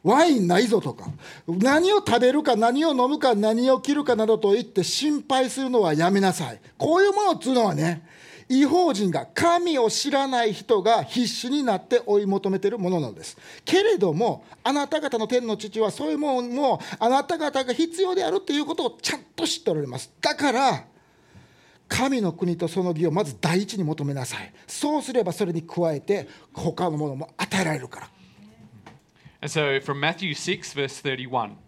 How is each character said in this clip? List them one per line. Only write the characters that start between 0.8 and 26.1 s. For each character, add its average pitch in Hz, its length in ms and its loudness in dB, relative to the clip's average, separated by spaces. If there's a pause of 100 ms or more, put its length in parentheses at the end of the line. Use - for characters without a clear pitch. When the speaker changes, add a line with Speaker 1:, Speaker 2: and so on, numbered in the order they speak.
Speaker 1:
と 131 140 -6
か、 - 160 -14 (380)
何 269 440 4
を 415 40 4
食 247 240 2
べ 247 120 6
る 302 120 0
か、 269 100 4
何 240 300 2
を 330 60 4
飲 254 200 2
む 294 80 -2
か、 254 160 4
何 220 380 2
を 262 80 2
着 285 160 -2
る 285 80 -2
か 247 100 2
な 220 100 0
ど 214 140 2
と 202 140 2
言 240 100 2
っ - 20 -8
て 180 200 -2
心 285 440 -2
配 262 220 2
す 269 100 -8
る 262 100 -2
の 240 100 2
は 160 140 2
や 170 180 2
め 196 80 4
な 190 120 2
さ 131 200 -6
い。 - 80 -18 (180)
こ 302 180 2
う 381 60 4
い 403 60 4
う 392 40 2
も 415 120 0
の 359 80 2
っ - 80 -2
つ 262 100 -4
う 262 40 2
の 233 120 4
は 185 80 0
ね、 160 320 -2 (440)
異 269 140 6
邦 320 300 4
人 196 160 0
が、 139 240 -4
神 339 440 2
を 226 120 4
知 285 200 -4
ら 269 160 2
な 240 200 0
い 208 80 0
人 214 260 0
が 208 220 4
必 240 240 -2
死 - 240 -6
に 285 120 0
な 226 140 2
っ - 80 -6
て 240 220 2
追 208 140 4
い 202 60 -2
求 196 220 0
め 190 100 0
て 202 120 0
る 233 80 -6
も 180 100 -2
の 185 100 0
な 135 100 -4
の 104 40 -10
で 80 100 -18
す。 - 140 -16 (260)
け 381 200 2
れ 415 160 2
ど 180 160 2
も、 196 280 -2 (220)
あ 262 80 0
な 285 160 -2
た 302 140 -2
方 262 160 -4
の 220 80 -2
天 240 200 0
の 220 120 -2
父 214 220 -8
は 208 100 2
そ 302 180 -6
う 311 40 -2
い - 20 0
う 285 40 -4
も 269 220 0
の 247 80 -6
も 247 320 0 (180)
あ 233 120 2
な 277 140 2
た 339 120 -4
方 285 260 -2
が 247 120 -2
必 330 260 -2
要 370 140 0
で 381 100 0
あ - 60 -2
る 392 100 0
と 294 140 -4
い 294 40 0
う 302 60 -2
こ 285 100 -6
と 294 120 -2
を - 40 0 (120)
ち - 100 -4
ゃ 285 60 -8
ん - 20 -14 (160)
と 330 100 -2
知 - 140 -4
っ - 40 -20
て 202 60 2
お 165 40 0
ら 151 80 -2
れ 139 40 -4
ま 123 120 -10
す。 - 120 -12 (120)
だ 294 120 0
か 277 160 0
ら、 233 360 0 (1000)
神 262 340 0
の 170 100 0
国 175 240 -2
と 170 120 -2
そ 185 140 -2
の 180 100 0
義 160 140 0
を 156 40 2
ま 180 120 0
ず 135 160 -4
第 180 220 0
一 208 140 -8
に 190 100 -4
求 151 220 -4
め 139 80 -4
な 131 100 -6
さ - 140 -10
い。 - 120 -16 (160)
そ 294 340 -2
う - 20 -12
す 262 100 -10
れ 233 100 2
ば 185 100 -2
そ 208 120 -2
れ 180 80 -2
に 165 80 -2
加 165 320 -2
え 139 80 -4
て 190 260 -2 (280)